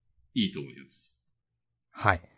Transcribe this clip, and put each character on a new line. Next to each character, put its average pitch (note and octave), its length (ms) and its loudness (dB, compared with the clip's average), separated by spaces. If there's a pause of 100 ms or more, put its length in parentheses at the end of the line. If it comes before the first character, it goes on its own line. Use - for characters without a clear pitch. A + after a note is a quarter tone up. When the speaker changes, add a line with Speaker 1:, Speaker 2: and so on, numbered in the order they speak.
(340)
Speaker 1:
い A2 120 2
い F#2 60 -6
と D#2 80 -8
思 C#2 100 -10
い B1+ 80 -18
ま C2 120 -20
す。 - 260 -20 (760)
Speaker 2:
は - 240 2
い。 E2+ 60 -4 (180)